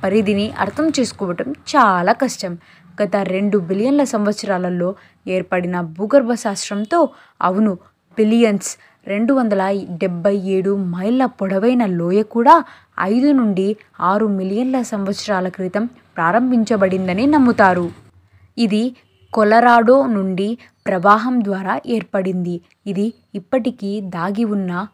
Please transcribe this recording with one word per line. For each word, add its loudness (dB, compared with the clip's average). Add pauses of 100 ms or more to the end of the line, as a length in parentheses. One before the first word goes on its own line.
పరిధిని 0 (180)
అర్థం -4 (100)
చేసుకోవటం -4 (240)
చాలా 4 (100)
కష్టం. -6 (480)
గత -2 (180)
రెండు 0 (120)
బిలియన్ల 0 (120)
సంవత్సరాలలో -2 (460)
ఏర్పడిన -2 (200)
భూగర్భ 2 (120)
శాస్త్రంతో, -4 (480)
అవును, 0 (460)
బిలియన్స్, 2 (360)
రెండు -2
వందల 0 (380)
డెబ్బై 0 (200)
ఏడు 0 (220)
మైళ్ళ -2 (180)
పొడవైన 0 (160)
లోయ 2 (140)
కూడా 6 (580)
ఐదు 2 (100)
నుండి 2 (420)
ఆరు 2 (120)
మిలియన్ల -2 (140)
సంవత్సరాల -4 (100)
క్రితం -4 (320)
ప్రారంభించబడిందని 0 (100)
నమ్ముతారు. 4 (760)
ఇది 0 (500)
కొలరాడో 6 (200)
నుండి -2 (380)
ప్రవాహం 2 (120)
ద్వారా -2 (200)
ఏర్పడింది. -4 (360)
ఇది -2 (340)
ఇప్పటికీ -4 (260)
దాగి -2 (100)
ఉన్న -4 (220)